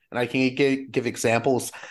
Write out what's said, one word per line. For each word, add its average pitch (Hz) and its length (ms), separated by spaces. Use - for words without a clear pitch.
and 117 60
I 123 100
can 131 280
gi-, 135 340
give 120 180
examples, 117 680